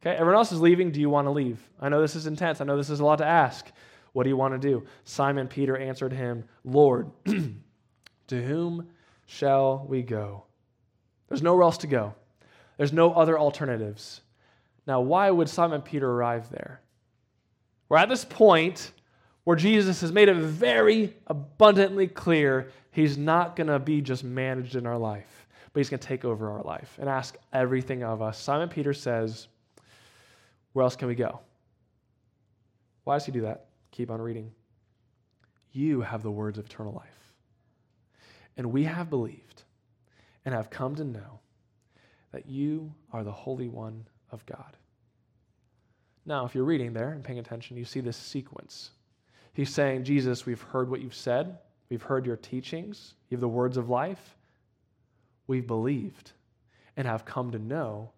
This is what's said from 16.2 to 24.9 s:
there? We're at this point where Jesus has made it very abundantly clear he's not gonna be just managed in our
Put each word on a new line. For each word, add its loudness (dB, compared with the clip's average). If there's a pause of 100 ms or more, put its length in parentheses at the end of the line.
there? -14 (1080)
We're 6
at 4
this -2
point 4 (540)
where 6
Jesus 4
has -2
made 8
it 8
very 4 (120)
abundantly 4
clear 2 (220)
he's 2
not 2
gonna 0
be 0
just -6
managed -6
in -4
our -4